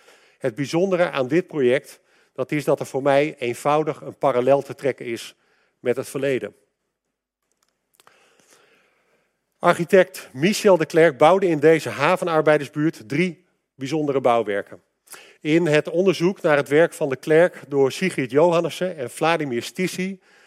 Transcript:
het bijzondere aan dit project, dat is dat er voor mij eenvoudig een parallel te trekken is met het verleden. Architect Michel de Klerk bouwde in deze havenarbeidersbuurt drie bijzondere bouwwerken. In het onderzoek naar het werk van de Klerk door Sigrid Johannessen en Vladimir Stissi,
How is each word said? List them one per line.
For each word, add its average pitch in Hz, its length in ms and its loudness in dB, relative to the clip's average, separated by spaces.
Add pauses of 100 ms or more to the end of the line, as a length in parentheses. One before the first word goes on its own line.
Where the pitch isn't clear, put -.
(380)
het 123 160 -4
bijzondere 170 560 -2
aan 135 180 -4
dit 170 180 0
project, 135 540 -2 (320)
dat - 200 -8
is 147 120 -4
dat 151 160 0
er 127 60 -8
voor 135 160 -6
mij 143 360 0
eenvoudig 147 600 -2
een 143 180 -16
parallel 131 440 2
te - 120 -14
trekken 131 320 -6
is 117 280 -10 (440)
met 123 180 -2
het 127 120 -10
verleden. 135 460 -4 (3000)
Architect 175 760 2
Michel 180 440 2
de 156 100 0
Klerk 160 320 2
bouwde 185 280 4
in 160 120 0
deze 151 300 4
havenarbeidersbuurt 151 1200 -2
drie 160 400 -4 (260)
bijzondere 139 460 -2
bouwwerken. 104 640 -2 (580)
In 165 260 0
het 151 220 2
onderzoek 180 520 0
naar 156 160 2
het 143 120 -2
werk 160 240 2
van 151 160 -4
de 131 80 -4
Klerk 160 520 2
door 139 240 2
Sigrid 151 380 -6
Johannessen 170 640 0
en 123 140 -10
Vladimir 156 520 -2
Stissi, 185 580 -6 (260)